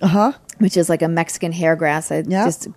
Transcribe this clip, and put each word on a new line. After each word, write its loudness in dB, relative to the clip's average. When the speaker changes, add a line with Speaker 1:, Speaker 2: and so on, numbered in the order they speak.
Speaker 1:
Uh-huh. 4
Speaker 2:
which 2
is 2
like 2
a 0
Mexican -2
hairgrass, 0
a -2
Speaker 1:
Yeah. 0
Speaker 2:
just -4